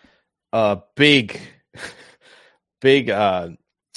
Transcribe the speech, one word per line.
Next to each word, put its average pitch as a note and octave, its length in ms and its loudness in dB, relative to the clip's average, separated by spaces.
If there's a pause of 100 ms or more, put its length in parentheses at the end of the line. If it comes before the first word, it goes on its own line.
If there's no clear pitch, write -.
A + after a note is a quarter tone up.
(500)
uh, G#2+ 260 -2 (200)
big, C#3+ 420 2 (360)
<laughs> - 1040 -20
big, C3 300 2
uh, F#2+ 400 -2 (460)